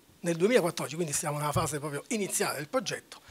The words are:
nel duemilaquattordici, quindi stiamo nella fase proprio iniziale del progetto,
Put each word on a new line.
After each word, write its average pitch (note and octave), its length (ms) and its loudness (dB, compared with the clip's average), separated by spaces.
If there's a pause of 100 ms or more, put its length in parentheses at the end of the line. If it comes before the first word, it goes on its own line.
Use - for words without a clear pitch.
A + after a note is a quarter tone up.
(200)
nel E3+ 160 0
duemilaquattordici, E3 600 4
quindi E3 160 -2
stiamo D3 260 -2
nella D3 140 0
fase D#3 260 0
proprio C#3+ 300 -6
iniziale G3+ 500 -2
del - 100 -6
progetto, - 520 -4 (100)